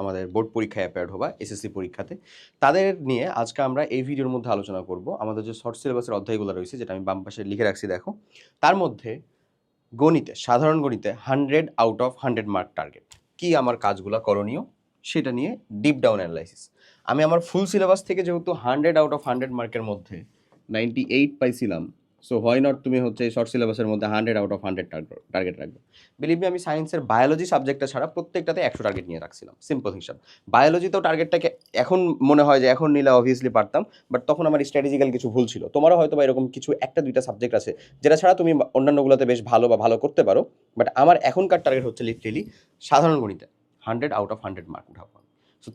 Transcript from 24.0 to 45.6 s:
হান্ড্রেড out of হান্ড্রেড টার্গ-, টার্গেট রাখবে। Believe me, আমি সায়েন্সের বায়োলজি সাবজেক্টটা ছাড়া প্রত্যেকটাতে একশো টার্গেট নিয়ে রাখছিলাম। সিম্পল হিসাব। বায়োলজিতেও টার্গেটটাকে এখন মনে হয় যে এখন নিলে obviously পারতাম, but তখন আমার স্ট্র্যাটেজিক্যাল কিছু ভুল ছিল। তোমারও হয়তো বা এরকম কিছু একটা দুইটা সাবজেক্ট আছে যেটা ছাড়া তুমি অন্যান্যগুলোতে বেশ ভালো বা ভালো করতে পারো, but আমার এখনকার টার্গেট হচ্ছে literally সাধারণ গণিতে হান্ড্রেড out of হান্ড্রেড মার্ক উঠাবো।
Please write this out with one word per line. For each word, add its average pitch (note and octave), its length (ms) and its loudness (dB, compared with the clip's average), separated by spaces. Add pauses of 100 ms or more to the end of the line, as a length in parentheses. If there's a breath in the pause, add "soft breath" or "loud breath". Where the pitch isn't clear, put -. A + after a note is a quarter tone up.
হান্ড্রেড A2 300 0
out G2 120 -4
of G2 120 -6
হান্ড্রেড F#2 260 -6
টার্গ-, D#2+ 300 -14 (120)
টার্গেট F2+ 280 -4
রাখবে। - 160 -16 (420 soft breath)
Believe D#3+ 200 0
me, F#3+ 120 0
আমি F3+ 140 -4
সায়েন্সের D#3 340 -4 (100)
বায়োলজি D3 420 4
সাবজেক্টটা C#3 400 0
ছাড়া C#3 220 -4
প্রত্যেকটাতে E3 540 -6
একশো - 180 -10
টার্গেট F#2+ 240 -4
নিয়ে D#2+ 140 -10
রাখছিলাম। - 300 -20 (140)
সিম্পল B2+ 300 -4
হিসাব। - 180 -16 (380 soft breath)
বায়োলজিতেও E3+ 520 4
টার্গেটটাকে D#3+ 420 0 (340)
এখন F#3 160 2 (320)
মনে D3 160 8
হয় C#3 160 6
যে C3 120 4
এখন D#3 220 0
নিলে C#3 220 4
obviously B2 400 2
পারতাম, B2+ 240 0 (300 soft breath)
but B2 80 0 (100)
তখন D#3 200 0
আমার D3+ 180 2
স্ট্র্যাটেজিক্যাল C#3 480 0
কিছু B2 180 -4
ভুল B2 180 4
ছিল। A2 100 -10 (120)
তোমারও D#3+ 260 6
হয়তো D3+ 180 2
বা D3 80 4
এরকম C3 180 2 (100)
কিছু - 160 -6 (160)
একটা C3 200 -4
দুইটা C3 220 -2
সাবজেক্ট A#2 320 -4
আছে - 100 -8 (320 loud breath)
যেটা D3 180 6
ছাড়া F#3 200 8
তুমি E3 100 4 (280)
অন্যান্যগুলোতে C3+ 520 4
বেশ B2 100 0 (100)
ভালো A#2 220 6
বা A2+ 120 4
ভালো A2+ 200 4
করতে - 240 2
পারো, G2 120 6 (380)
but A#2+ 80 4 (160)
আমার E3 140 8 (140)
এখনকার F3+ 340 2
টার্গেট C3 240 0
হচ্ছে A2+ 200 -8
literally A2+ 340 -6 (460 loud breath)
সাধারণ D3+ 340 4
গণিতে G2 240 -8 (400)
হান্ড্রেড A#2+ 320 -4
out G2+ 160 -2
of A2 100 -12
হান্ড্রেড F#2 280 -12
মার্ক - 200 -16
উঠাবো। - 240 -20 (480)